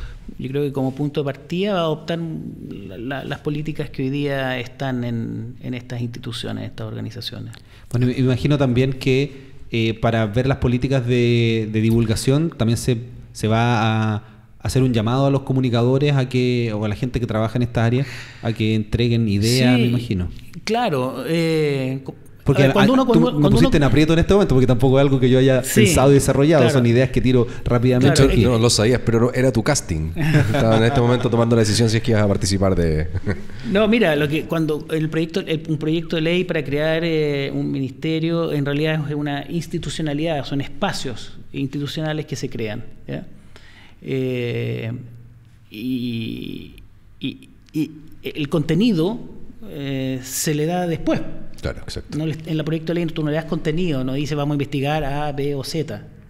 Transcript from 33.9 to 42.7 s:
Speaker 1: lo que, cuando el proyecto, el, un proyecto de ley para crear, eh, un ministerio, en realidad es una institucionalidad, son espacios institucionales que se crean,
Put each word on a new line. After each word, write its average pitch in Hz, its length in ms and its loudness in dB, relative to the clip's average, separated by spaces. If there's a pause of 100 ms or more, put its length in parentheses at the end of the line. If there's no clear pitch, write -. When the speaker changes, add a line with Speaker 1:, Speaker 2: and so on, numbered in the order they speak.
Speaker 1:
lo 147 140 0
que, 151 160 -2
cuando 151 460 -2
el 156 180 -2
proyecto, 165 320 -2
el, 160 260 -4
un 156 100 -2
proyecto 160 380 -2
de 160 60 0
ley 175 240 0
para 165 180 -2
crear, 151 400 -2
eh, 147 500 -2
un 143 160 -4
ministerio, 160 840 -2
en 143 120 0
realidad 156 440 0
es 151 40 -4
una 147 360 -4
institucionalidad, 156 960 -4
son 139 160 -4
espacios - 720 -6 (180)
institucionales 147 720 -6
que 135 120 -8
se 135 120 -6
crean, 113 360 -8 (240)